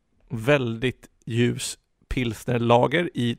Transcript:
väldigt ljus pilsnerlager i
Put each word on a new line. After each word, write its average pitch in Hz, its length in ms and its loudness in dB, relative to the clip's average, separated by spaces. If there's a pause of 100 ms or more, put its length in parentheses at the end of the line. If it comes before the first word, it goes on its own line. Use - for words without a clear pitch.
(300)
väldigt 120 760 -2 (180)
ljus 120 520 0 (320)
pilsnerlager 123 1040 0
i 120 260 -2